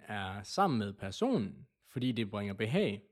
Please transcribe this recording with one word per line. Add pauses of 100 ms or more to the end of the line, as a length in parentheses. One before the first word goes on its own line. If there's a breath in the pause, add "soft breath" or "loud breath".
er
sammen
med
personen, (220)
fordi
det
bringer
behag